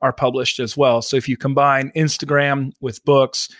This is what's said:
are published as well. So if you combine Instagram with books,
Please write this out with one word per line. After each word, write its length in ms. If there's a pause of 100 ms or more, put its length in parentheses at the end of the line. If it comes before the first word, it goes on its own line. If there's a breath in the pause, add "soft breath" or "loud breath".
are 100
published 480
as 160
well. 240
So 160
if 120
you 100
combine 580
Instagram 840
with 260
books, 420 (120)